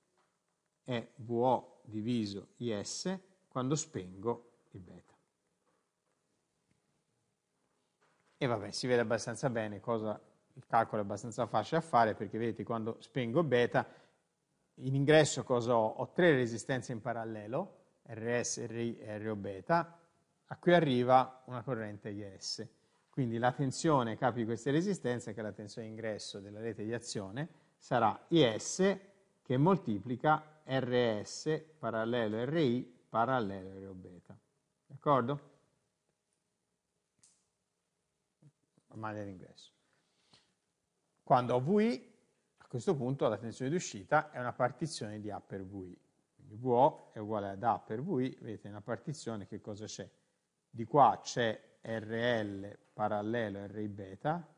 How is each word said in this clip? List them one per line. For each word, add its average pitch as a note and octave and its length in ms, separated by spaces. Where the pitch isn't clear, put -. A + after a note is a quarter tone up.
è A#2 340
V A#2 160
O A#2+ 500
diviso G#2+ 760
I A2+ 240
S F#3 360
quando C3 260
spengo G#2 800
il G#2 100
beta. F2 340
E D3 100
vabbè, G#2 240
si - 160
vede B2 140
abbastanza A2+ 500
bene G#2+ 300
cosa, A2 400
il - 140
calcolo A2+ 360
è - 20
abbastanza G#2+ 420
facile A#2 340
da D#3+ 60
fare, A2+ 280
perché A2 240
vedete A2 240
quando A2+ 380
spengo B2+ 420
beta B2 440
in C3 200
ingresso C#3+ 480
cosa A#2+ 340
ho? A2 100
Ho A#2 260
tre F3 200
resistenze B2 600
in A2 80
parallelo, A2+ 800
R A#2 400
S, A#2+ 220
R A2+ 120
I A#2 220
e G#2+ 200
R G#2+ 120
O G#2+ 60
beta, G2+ 640
a - 140
cui F3 160
arriva B2+ 720
una B2+ 160
corrente A2 480
I G2+ 280
S. - 280
Quindi A#2 300
la B2 140
tensione C3 640
capi A#2+ 280
queste A2+ 260
resistenze, C3+ 640
che A#2 60
è - 20
la G#2+ 100
tensione A2 360
ingresso A2 520
della G#2 200
rete A2+ 240
di A2+ 100
azione, A2+ 540
sarà A#2 520
I B2+ 300
S F#3+ 400
che B2+ 140
moltiplica C3 1080
R B2 600
S D#3 400
parallelo A2+ 640
R C#3+ 120
I B2+ 260
parallelo G2 720
R G2 80
O G2 60
beta. F#2 440
D'accordo? C#3 600
La A2+ 100
maglia G#2+ 280
d'ingresso. - 480
Quando B2 320
ho B2+ 60
V F#3 200
I, A#3+ 340
a - 100
questo C#3 260
punto C#3 340
la G#2 100
tensione A#2 320
d'uscita D3+ 600
è - 80
una B2 140
partizione B2 680
di G#2 120
A F#2+ 100
per G2 240
V F#2+ 220
I. F2+ 140
Quindi G2 180
V A#2+ 120
O C3 460
è - 60
uguale G#2 320
ad G2 140
A G#2 160
per A2+ 220
V D#3+ 180
I, B2+ 200
vedete A2 280
nella G2+ 120
partizione A2+ 680
che G2+ 120
cosa G#2+ 260
c'è? G2 220
Di A#2 160
qua A#2 360
c'è - 600
R A2+ 640
L G2+ 340
parallelo G#2 720
R G2+ 120
I G#2+ 100
beta, G2+ 680